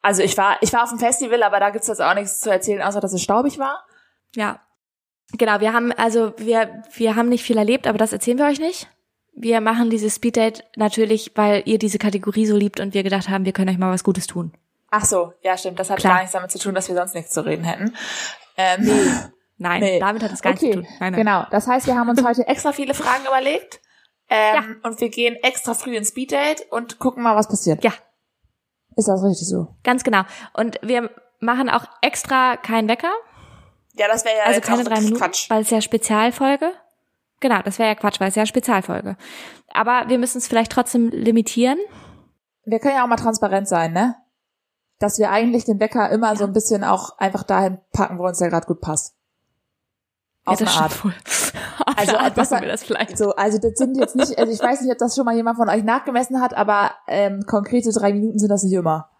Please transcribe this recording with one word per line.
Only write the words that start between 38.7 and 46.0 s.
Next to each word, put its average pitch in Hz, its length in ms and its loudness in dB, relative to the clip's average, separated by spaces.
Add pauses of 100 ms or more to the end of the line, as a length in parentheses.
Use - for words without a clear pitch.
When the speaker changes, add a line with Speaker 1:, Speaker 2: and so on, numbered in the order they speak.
Speaker 2:
Aber 233 360 2
wir 247 100 4
müssen 247 200 -2
es - 100 -6
vielleicht 226 240 2
trotzdem 240 380 2
limitieren. 233 680 2 (840)
Speaker 1:
Wir 220 160 -2
können 277 160 2
ja 247 80 2
auch 240 40 -2
mal 233 80 2
transparent 202 520 0
sein, 165 240 0
ne? 226 240 2 (840)
Dass 208 220 -2
wir 208 100 4
eigentlich 226 340 2
den 208 140 2
Wecker 214 320 2